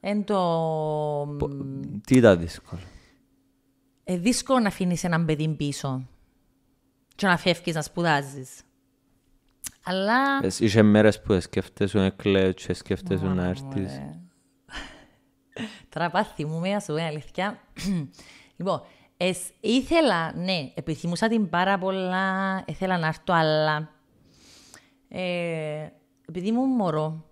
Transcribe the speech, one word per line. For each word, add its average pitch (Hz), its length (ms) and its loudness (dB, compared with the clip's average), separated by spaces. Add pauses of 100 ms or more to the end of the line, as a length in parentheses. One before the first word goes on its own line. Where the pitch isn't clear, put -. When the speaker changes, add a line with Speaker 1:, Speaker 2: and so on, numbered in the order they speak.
Speaker 1:
εν 208 240 -2
το, 208 100 0 (1040)
Speaker 2:
Πο-, 147 100 -2
Speaker 1:
μ, 139 320 -6 (260)
Speaker 2:
τι 127 100 6
ήταν 110 220 10
δύσκολο; 85 420 -8 (1200)
Speaker 1:
Ε, 180 120 -2
δύσκολο 240 420 2
να 220 100 2
αφήνεις 180 360 -2
έναν 170 200 2
παιδί 156 240 0
πίσω 139 580 -4 (1080)
και - 120 -2
να 180 100 4
φεύγεις 170 380 0
να 156 80 -2
σπουδάζεις. 143 800 -2 (1200)
Αλλά 190 320 0 (260)
Speaker 2:
Εσύ - 220 -2
είχε 110 180 6
μέρες 107 380 6
που 95 200 2
σκέφτεσαι, 98 640 -2
εκλαίους, 95 680 2
σκέφτεσαι 95 520 -2
Speaker 1:
Μωρά 95 100 0
Speaker 2:
να 90 80 0
Speaker 1:
μου, 90 60 0
Speaker 2:
έρθεις; 92 480 -6
Speaker 1:
ε. 69 240 -14 (1700)
Τώρα 165 220 -4
πάθη 180 340 -2
μου, 156 160 -6
μία 196 200 -2
σου, 196 120 -8
είναι 156 100 -2
αλήθεια. 170 560 -6 (480)
<clears throat> - 500 -20
Λοιπόν, 175 260 -2 (340)
εσ-, 180 340 -2 (100)
ήθελα, 247 760 2
ναι, 175 380 -4
επιθυμούσα 170 540 -2
την 220 200 2
πάρα 185 300 2
πολλά, 190 880 -2
ήθελα 185 320 -2
να 165 80 0
έρθω, 160 280 -2
αλλά... 156 560 2 (1160)
ε, 165 800 -4 (420)
επειδή 175 180 -6
ήμουν 240 220 2
μωρό 160 640 0